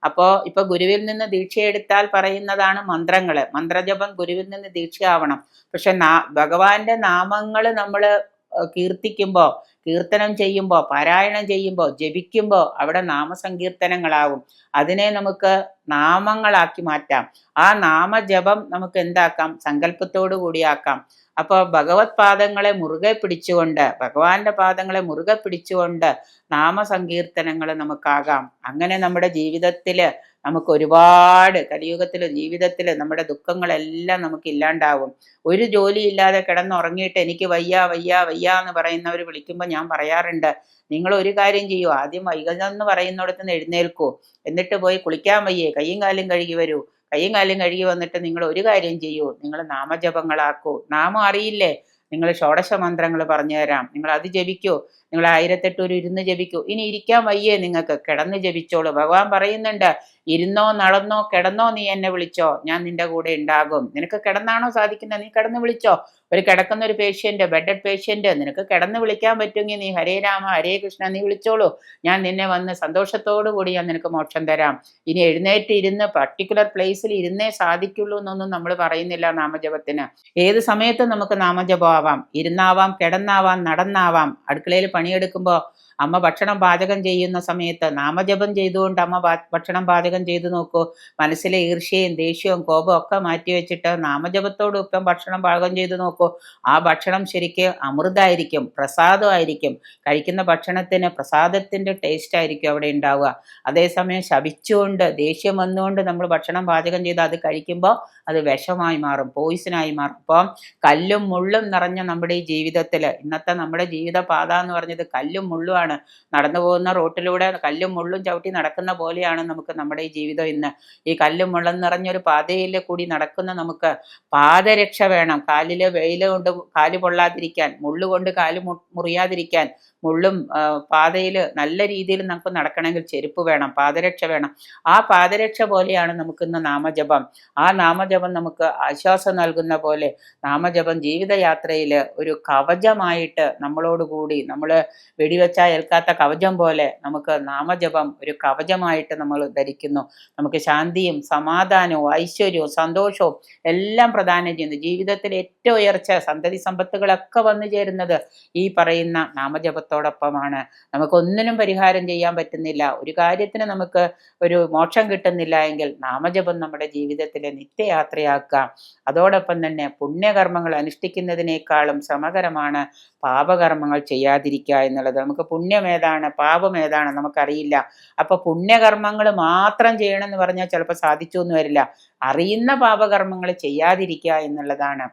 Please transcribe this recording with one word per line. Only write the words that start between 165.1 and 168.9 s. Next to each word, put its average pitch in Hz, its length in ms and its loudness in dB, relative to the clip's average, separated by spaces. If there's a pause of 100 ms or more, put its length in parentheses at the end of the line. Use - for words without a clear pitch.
കിട്ടുന്നില്ല 175 440 0 (140)
എങ്കിൽ 151 200 -4 (160)
നാമജപം 170 580 -2
നമ്മുടെ 151 320 -8
ജീവിതത്തിലെ 147 540 -6 (100)
നിത്യയാത്രയാക്കുക. 147 1040 -2 (480)